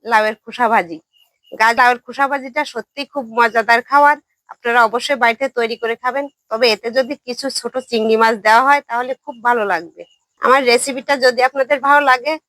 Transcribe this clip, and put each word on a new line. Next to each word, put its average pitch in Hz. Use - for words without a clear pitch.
লাউয়ের 214
খোসা 226
ভাজি। 170
গা-, 226
লাউয়ের 247
খোসা 262
ভাজিটা 277
সত্যি 247
খুব 262
মজাদার 233
খাবার, 285
আপনারা 240
অবশ্যই 233
বাড়িতে 233
তৈরি 233
করে 226
খাবেন। 269
তবে 226
এতে 220
যদি 254
কিছু 247
ছোট -
চিংড়ি 220
মাছ 226
দেওয়া 214
হয়, 285
তাহলে 254
খুব 240
ভালো 240
লাগবে। 175
আমার 262
রেসিপিটা 247
যদি 247
আপনাদের 262
ভালো 285
লাগে 277